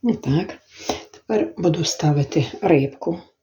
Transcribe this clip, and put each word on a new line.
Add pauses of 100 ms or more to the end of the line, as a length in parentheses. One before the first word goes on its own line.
Отак. (540)
Тепер
буду
ставити (160)
рибку (220)